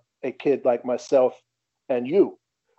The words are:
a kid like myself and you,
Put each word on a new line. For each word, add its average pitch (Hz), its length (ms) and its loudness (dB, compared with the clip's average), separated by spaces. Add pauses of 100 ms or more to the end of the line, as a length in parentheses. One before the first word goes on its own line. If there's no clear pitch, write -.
(240)
a 135 80 -4
kid 135 340 -2
like 120 200 0
myself 123 560 0 (480)
and 123 180 -4
you, 147 300 2 (420)